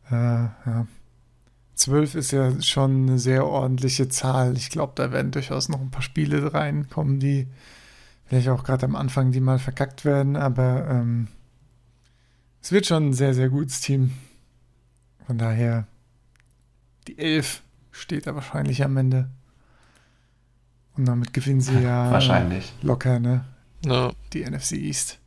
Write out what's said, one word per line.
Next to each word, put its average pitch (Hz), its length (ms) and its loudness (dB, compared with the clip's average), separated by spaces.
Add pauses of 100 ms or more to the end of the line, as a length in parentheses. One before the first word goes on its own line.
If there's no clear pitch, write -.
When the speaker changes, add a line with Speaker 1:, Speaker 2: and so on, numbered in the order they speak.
(120)
Speaker 1:
Äh, 120 40 0
ja. 117 720 0 (840)
Zwölf 147 420 2
ist 147 160 -2
ja 131 300 2
schon 135 460 2
eine 131 120 4
sehr 131 260 2
ordentliche 131 640 0
Zahl. 131 480 0
Ich - 120 -8
glaub, 147 260 -4
da 131 160 -2
werden 135 200 -2
durchaus 135 380 -4
noch 143 100 -4
ein 131 120 -6
paar 131 100 -6
Spiele 147 520 -2
reinkommen, 147 680 -2
die 139 280 0 (800)
vielleicht 127 240 2
auch 131 140 0
grad 131 200 0
am 135 120 -2
Anfang, 135 360 0
die 127 80 2
mal 131 200 2
verkackt 131 440 -6
werden, 139 320 2
aber, 131 540 0
ähm, 117 380 0 (1300)
es - 100 -8
wird 190 160 4
schon 156 220 4
ein 131 40 4
sehr, 135 200 2
sehr 131 160 2
gutes 143 320 -2
Team. 131 320 2 (1120)
Von 120 100 -4
daher, 117 500 0 (1200)
die - 120 -16
elf 156 420 -2 (300)
steht - 360 -8
da 139 80 -8
wahrscheinlich 139 480 -2
am 135 140 2
Ende. 131 320 2 (1700)
Und 135 100 0
damit 123 280 0
gewinnen 135 280 0
sie 131 180 2
Speaker 2:
<laughs> - 20 4
Speaker 1:
ja 123 300 2
Speaker 2:
Wahrscheinlich. 90 720 2
Speaker 1:
locker, 127 380 2
ne? 123 260 0 (400)
Speaker 3:
Ja. 127 260 0 (220)
Speaker 1:
Die - 80 -6
N 127 140 -6
F 135 80 -8
C - 140 -6
East. - 500 -6